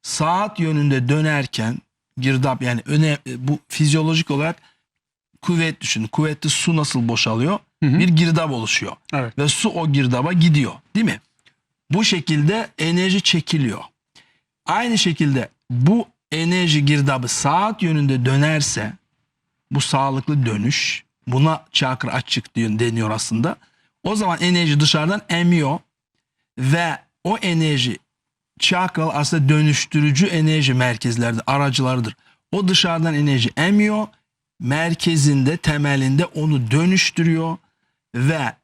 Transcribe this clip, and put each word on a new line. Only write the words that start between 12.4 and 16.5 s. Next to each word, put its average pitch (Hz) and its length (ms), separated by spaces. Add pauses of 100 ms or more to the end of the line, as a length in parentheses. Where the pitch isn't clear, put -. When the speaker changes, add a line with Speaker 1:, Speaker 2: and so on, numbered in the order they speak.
Speaker 1:
enerji 180 440
çekiliyor. 147 640 (840)
Aynı 220 320
şekilde 143 520 (200)
bu 147 380 (240)
enerji 165 540